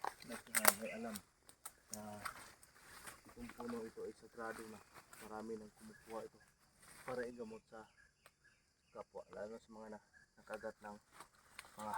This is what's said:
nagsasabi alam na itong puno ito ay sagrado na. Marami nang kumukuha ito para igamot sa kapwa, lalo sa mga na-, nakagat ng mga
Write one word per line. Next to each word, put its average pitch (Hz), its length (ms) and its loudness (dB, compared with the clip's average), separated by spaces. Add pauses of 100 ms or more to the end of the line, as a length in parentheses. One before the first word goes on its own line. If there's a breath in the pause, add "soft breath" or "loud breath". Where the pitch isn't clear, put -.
(320)
nagsasabi 214 540 10 (100)
alam 226 200 0 (760)
na - 100 -4 (1300)
itong 240 240 -6
puno 117 320 0
ito - 240 -4
ay 110 80 -2
sagrado 113 560 -2
na. 104 80 -8 (480)
Marami 107 320 0
nang 107 160 -10
kumukuha 110 480 -4
ito - 160 -10 (640)
para 123 240 4
igamot 113 400 -4
sa 110 160 -10 (1080)
kapwa, 101 260 -4 (140)
lalo 113 260 0
sa - 160 -18
mga 110 160 -6
na-, 208 160 -8 (320)
nakagat 107 400 -2
ng 104 160 -4 (800)
mga 107 220 0